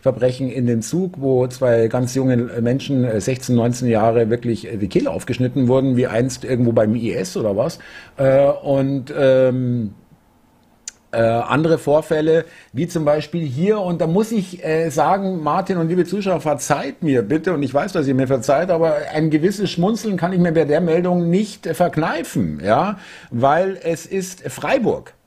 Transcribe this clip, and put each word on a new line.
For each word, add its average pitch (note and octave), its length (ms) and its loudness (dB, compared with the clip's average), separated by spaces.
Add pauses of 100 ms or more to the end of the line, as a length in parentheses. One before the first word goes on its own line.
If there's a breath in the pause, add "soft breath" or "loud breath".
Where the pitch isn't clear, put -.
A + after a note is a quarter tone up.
Verbrechen B2+ 480 0
in B2+ 160 -2
dem A#2 160 2
Zug, F3+ 400 -4
wo C3 240 2
zwei A#2+ 420 2
ganz B2 280 -2
junge C3 220 2
Menschen, B2 680 -2
äh, A2 180 0
sechzehn, B2+ 320 -2
neunzehn A#2+ 340 2
Jahre, A2+ 440 2
wirklich, A#2 360 -4
äh, G#2+ 100 -8
die G2 120 -4
Kehle F#3 220 0
aufgeschnitten B2 560 -2
wurden, C3 280 2
wie B2 120 0
einst B2+ 360 -2
irgendwo A#2+ 280 0
beim A2+ 240 2
I A2+ 180 -2
S F3+ 240 -6
oder G#2+ 180 0
was. C#3 220 -2 (400 loud breath)
Äh, C3+ 300 4
und, C#3 680 -2
ähm, B2+ 760 2 (1200)
äh, A#2 100 0
andere B2 560 2
Vorfälle, D#3 680 2 (280 loud breath)
wie D#3 160 -2
zum D#3+ 160 -2
Beispiel D3+ 420 0
hier. F3+ 320 0
Und F3 220 -2
da E3 60 0
muss G#3+ 260 0
ich, F#3 320 -4
äh, D#3+ 240 0
sagen, F3+ 520 0
Martin F3 360 0
und E3 100 0
liebe F3 160 2
Zuschauer, F#3 380 -2
verzeiht C#3+ 600 -2
mir C3+ 180 2
bitte, D#3+ 320 0
und C#3+ 100 -2
ich B2+ 100 -4
weiß, E3+ 200 0
dass D#3 120 0
ihr C3+ 100 2
mir C3 120 2
verzeiht, C#3 420 0
aber E3 280 2 (160)
ein D#3 160 2
gewisses F#3 420 0
Schmunzeln G#3 460 -2
kann F3 160 -2
ich F#3 60 0
mir F3 120 4
bei D#3+ 140 2
der D3 160 2
Meldung F3 480 2
nicht, G#3 380 -2
äh, E3 60 -4
verkneifen, E3 880 -2
ja, C#3+ 380 0 (320 loud breath)
weil D#3 500 2
es E3 240 -4
ist F#3+ 440 -8
Freiburg. F3+ 640 -2 (140)